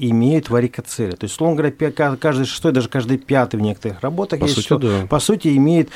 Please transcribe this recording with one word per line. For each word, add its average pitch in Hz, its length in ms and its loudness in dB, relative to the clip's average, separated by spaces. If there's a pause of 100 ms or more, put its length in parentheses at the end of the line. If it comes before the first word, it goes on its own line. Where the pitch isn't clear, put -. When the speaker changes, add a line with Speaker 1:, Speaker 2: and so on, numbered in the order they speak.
(100)
Speaker 1:
имеют 127 400 2
варикоцелия. 120 640 -2
То - 80 -8
есть, 101 100 -8
условно 160 220 0
говоря, 147 160 0
пя-, 151 200 -4
ка-, 143 240 0
каждый 131 300 0
шестой, - 260 -2
даже 127 160 0
каждый 131 300 -2
пятый 131 380 0
в 104 60 -2
некоторых 104 380 -4
работах 170 400 -4
Speaker 2:
По 170 40 0
Speaker 1:
есть, 143 120 2
Speaker 2:
сути, - 100 0
Speaker 1:
что 143 120 0
Speaker 2:
да. 101 300 0
Speaker 1:
по 147 100 0
сути 160 380 0
имеет, 156 400 4